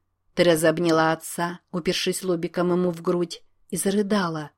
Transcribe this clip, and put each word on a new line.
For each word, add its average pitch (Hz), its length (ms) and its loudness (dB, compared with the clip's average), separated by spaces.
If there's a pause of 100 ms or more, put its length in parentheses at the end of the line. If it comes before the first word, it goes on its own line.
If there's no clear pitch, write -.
(360)
Тереза 165 340 4
обняла 160 420 2
отца, 175 480 -6 (120)
упершись 180 520 -4
лобиком 175 480 -2
ему 180 200 2
в 170 100 -10
грудь, 175 420 -4 (260)
и 185 80 -6
зарыдала. 190 800 -2